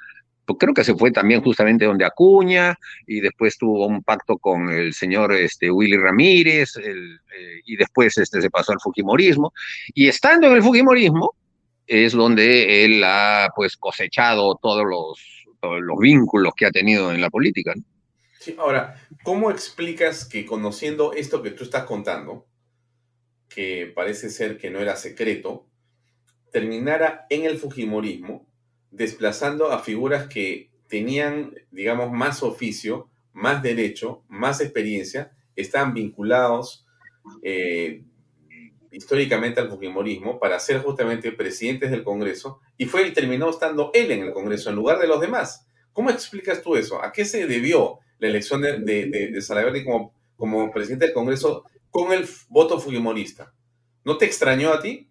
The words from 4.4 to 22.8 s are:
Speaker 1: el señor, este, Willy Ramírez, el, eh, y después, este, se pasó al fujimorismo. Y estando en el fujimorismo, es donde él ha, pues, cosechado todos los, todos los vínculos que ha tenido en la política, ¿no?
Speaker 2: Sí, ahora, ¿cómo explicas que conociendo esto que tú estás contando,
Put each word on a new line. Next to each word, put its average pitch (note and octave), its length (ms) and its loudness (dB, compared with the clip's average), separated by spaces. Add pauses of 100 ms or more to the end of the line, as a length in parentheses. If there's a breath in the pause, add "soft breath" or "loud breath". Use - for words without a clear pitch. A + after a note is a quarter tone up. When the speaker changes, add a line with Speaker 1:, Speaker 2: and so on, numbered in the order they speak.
Speaker 1:
el E2 240 -2
señor, G2 400 0
este, F2 360 0
Willy G2+ 280 4
Ramírez, D3+ 800 4
el, F#2 420 -10 (180)
eh, F2 280 -18
y A2+ 100 -10
después, A2 420 2
este, F#2+ 240 0
se F#2+ 80 2
pasó F2+ 220 0
al G2 80 -2
fujimorismo. C#3+ 720 2 (420 loud breath)
Y C#3 140 6
estando D4+ 400 6
en B3+ 60 10
el A3+ 100 8
fujimorismo, A#3+ 720 6 (500)
es A2+ 280 4
donde A2+ 720 6
él G#2+ 180 6
ha, G2+ 500 4
pues, G2 220 -2
cosechado G2+ 880 0
todos G#2 240 0
los, E2 600 -8 (160)
todos F2 200 -4
los E2+ 180 -4
vínculos A2 560 6
que G#2+ 100 2
ha G2 60 4
tenido F#2+ 420 2
en F2 80 -2
la F2 80 0
política, F#2+ 460 -2
¿no? A2 80 -12 (560)
Speaker 2:
Sí, E3 180 -14
ahora, C#3 380 -4 (280 soft breath)
¿cómo G3+ 280 -2
explicas E3+ 720 -6
que G2+ 200 -12
conociendo D3 680 -4
esto C#3 300 -6
que G#2 80 -8
tú - 120 -16
estás B2+ 200 -6
contando, G2 640 -10 (1000)